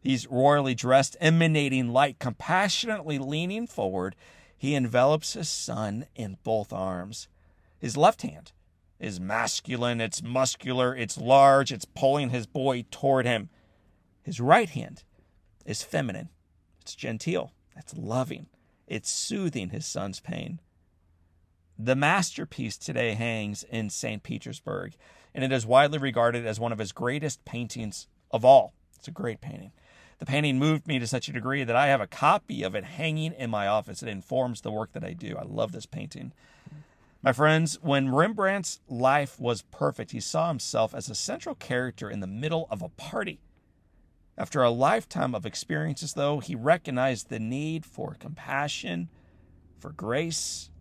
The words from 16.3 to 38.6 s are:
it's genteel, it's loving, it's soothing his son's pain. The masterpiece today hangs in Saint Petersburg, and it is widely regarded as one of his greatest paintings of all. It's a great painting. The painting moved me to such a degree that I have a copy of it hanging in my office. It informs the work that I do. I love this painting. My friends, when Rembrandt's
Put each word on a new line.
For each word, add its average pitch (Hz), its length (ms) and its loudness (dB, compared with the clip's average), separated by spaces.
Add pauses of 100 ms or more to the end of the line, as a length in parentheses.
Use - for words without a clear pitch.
it's - 140 -16
genteel, 131 560 -4 (240)
it's - 240 -16
loving, 117 480 -4 (400)
it's - 240 -6
soothing 147 600 -4
his 156 140 -8
son's - 360 -8
pain. - 400 -10 (1160)
The 123 200 0
masterpiece 151 840 -2
today 120 360 -2
hangs 110 500 -4
in 110 260 -6
Saint 110 320 -8
Petersburg, 104 720 -10 (400)
and 131 80 -4
it 131 80 -2
is 123 160 0
widely 143 320 6
regarded 120 480 2
as 107 140 -4
one 117 100 -2
of 110 80 -6
his 104 140 -6
greatest 143 520 -4
paintings 117 640 -8 (240)
of 113 140 -2
all. 127 300 10 (220)
It's - 120 -18
a - 20 -14
great 120 300 -8
painting. 120 320 -14 (500)
The - 40 -12
painting 139 340 0
moved 151 260 2
me 139 140 0
to 117 80 -4
such 123 200 -4
a 147 40 -10
degree 131 320 -4
that 117 100 -2
I 135 140 6
have 139 120 4
a 101 60 -4
copy - 560 0
of 95 140 -4
it 95 80 -4
hanging 156 480 -4
in 123 180 -6
my 104 160 0
office. 101 380 -2
It 120 40 -6
informs 120 520 -4
the 113 100 -6
work 107 220 -6
that - 100 -8
I 95 120 -8
do. - 220 -10
I - 60 -8
love 107 300 -4
this 107 120 -12
painting. - 480 -12 (920)
My 127 80 4
friends, 156 500 4
when 135 320 2
Rembrandt's 196 640 0 (100)